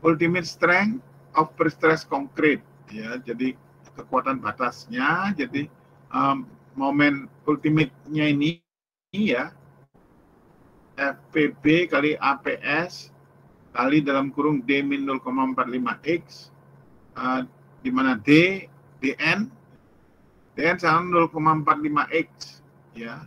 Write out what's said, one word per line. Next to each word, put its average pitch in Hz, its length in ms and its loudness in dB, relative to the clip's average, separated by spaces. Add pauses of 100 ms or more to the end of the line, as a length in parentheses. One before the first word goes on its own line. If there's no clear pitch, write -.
Ultimate 165 440 2
strength 202 520 0 (320)
of 156 240 2
pre-stress 160 480 2
concrete, 139 560 0 (320)
ya. 110 320 -10
Jadi 127 320 -4 (400)
kekuatan 131 440 -4
batasnya, 127 920 -4
jadi, 143 320 -4 (480)
em, 135 320 0 (280)
momen 139 560 0 (160)
ultimate-nya 151 880 0
ini, 151 320 -2 (480)
ya, 165 400 -2 (1400)
F 139 200 -2 (160)
P 147 280 2
B 165 280 4
kali 147 280 0
A 135 240 0
P 139 240 -4
S 156 480 -4 (600)
kali 139 320 2
dalam 139 300 0
kurung 147 320 0
D 139 180 2
min 139 240 -2
nol 127 160 -4
koma 131 240 -2
empat 127 180 -2
lima 120 380 -4
X, - 480 -6 (640)
eh, 127 260 -2 (380)
di 131 100 -4
mana 131 300 0
D, 175 440 4 (360)
D 135 160 -2
N, 180 320 0 (1040)
D - 120 -12
N 175 120 2
sama 170 320 2
nol 175 200 2
koma 156 280 2
empat 151 240 0
lima 147 320 -2
X, - 480 -6 (320)
ya. 117 340 -14